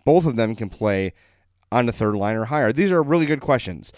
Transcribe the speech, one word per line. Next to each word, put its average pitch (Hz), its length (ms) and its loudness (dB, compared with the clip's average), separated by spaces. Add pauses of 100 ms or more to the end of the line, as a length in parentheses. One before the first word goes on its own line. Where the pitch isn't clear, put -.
both 165 220 4
of 127 100 0
them 113 180 0
can 107 140 -8
play 95 460 -2 (580)
on 120 140 2
the 117 60 -2
third 107 220 0
line 104 220 -2
or 110 100 -4
higher?" 135 260 0
These 185 200 2
are 165 100 2
really 156 240 2
good 143 140 -2
questions. 92 580 -4